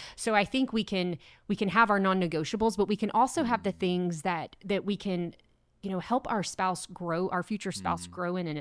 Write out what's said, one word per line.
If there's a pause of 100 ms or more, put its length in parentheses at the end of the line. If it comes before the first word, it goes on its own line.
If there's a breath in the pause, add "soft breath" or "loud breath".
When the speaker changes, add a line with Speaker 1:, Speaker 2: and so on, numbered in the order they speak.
(160 loud breath)
Speaker 1:
So
I
think
we
can, (300 soft breath)
we
can
have
our
non-negotiables,
but
we
can
also
have
the
Speaker 2:
Mm.
Speaker 1:
things
that, (100)
that
we
can, (460)
you
know,
help
our
spouse
grow,
our
future
spouse
Speaker 2:
Mm.
Speaker 1:
grow
in
it